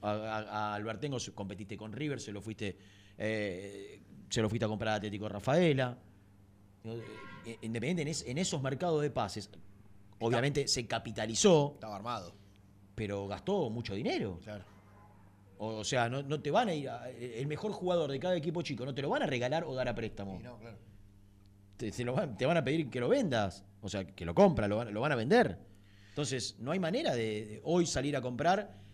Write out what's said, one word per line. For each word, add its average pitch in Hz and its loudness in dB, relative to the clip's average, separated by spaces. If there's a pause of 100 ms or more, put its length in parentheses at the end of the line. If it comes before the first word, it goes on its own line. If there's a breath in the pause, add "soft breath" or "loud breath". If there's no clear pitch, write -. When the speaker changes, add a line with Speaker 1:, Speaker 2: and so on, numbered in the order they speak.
Speaker 1:
a, 104 0
a, 110 -2
a 107 -2
Albertengo 110 -2
se-, - -8
competiste 98 -8
con 107 -10
River, 139 -4
se 104 -8
lo 101 -8
fuiste, 107 -6 (420 loud breath)
eh, 101 -4 (260)
se 117 2
lo 107 4
fuiste 104 0
a 104 2
comprar 107 0
a - 0
Atlético 104 -4
Rafaela. 131 4 (840)
Digo, 113 -8 (500)
eh, 113 -12
Independiente 117 -2
en 139 -2
es-, - -4
en 123 -4
esos 165 0
mercados 143 2
de 147 0
pases, 104 -2 (680)
obviamente 127 4
se 120 0
capitalizó. 117 4
Speaker 2:
Estaba 107 -10
armado. 101 -6 (520)
Speaker 1:
Pero 101 -2
gastó 135 0
mucho 110 -4
dinero. 135 -2
Speaker 2:
Claro. 104 -12 (960)
Speaker 1:
O, 110 -4
o 110 -6
sea, 120 2
no, 135 -4
no 139 -2
te 143 -2
van 220 4
a 170 0
ir 139 -6
a, 120 -10
el 120 -6
mejor 170 -4
jugador 175 2
de 139 -2
cada 180 2
equipo 151 -2
chico, 127 -4
no 135 -6
te 139 -4
lo 135 -2
van 277 2
a 226 2
regalar 135 0
o 135 -6
dar 127 0
a 117 -2
préstamo. 101 -6
Speaker 2:
Sí, 87 -10
no, 120 -14
claro. 110 -14 (1000)
Speaker 1:
Te, 107 -4
se 123 -4
lo 120 0
van, 135 0
te 123 0
van 165 4
a 147 2
pedir 131 0
que 127 -4
lo 123 0
vendas. 135 2 (160)
O 104 -8
sea, 95 -2
que - -8
lo 85 -2
compra, 165 8
lo 104 2
van, 113 -2
lo 104 -2
van 147 2
a - 4
vender. 131 6 (520 loud breath)
Entonces, 131 -4
no 123 -4
hay 190 0
manera 190 0
de, 110 0
de 107 -12
hoy 170 6
salir 143 0
a - 0
comprar 151 2 (160 loud breath)